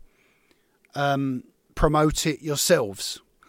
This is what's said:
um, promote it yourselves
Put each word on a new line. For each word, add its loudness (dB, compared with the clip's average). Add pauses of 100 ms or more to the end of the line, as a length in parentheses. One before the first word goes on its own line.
(920)
um, -2 (280)
promote 2
it -4
yourselves -2 (280)